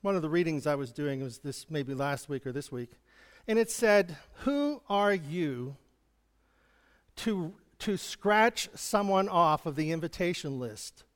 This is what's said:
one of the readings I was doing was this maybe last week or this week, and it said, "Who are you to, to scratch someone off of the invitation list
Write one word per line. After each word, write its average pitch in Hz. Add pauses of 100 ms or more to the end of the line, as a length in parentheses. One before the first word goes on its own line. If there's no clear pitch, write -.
one 196
of 180
the 156
readings 160
I 147
was 139
doing 139
was 127
this -
maybe 139
last 139
week 139
or 135
this 139
week, 123 (560)
and 220
it 226
said, 202 (240)
"Who 285
are 202
you 143 (1400)
to, 190 (260)
to 202
scratch -
someone 196
off 170
of 151
the 156
invitation 165
list 113 (120)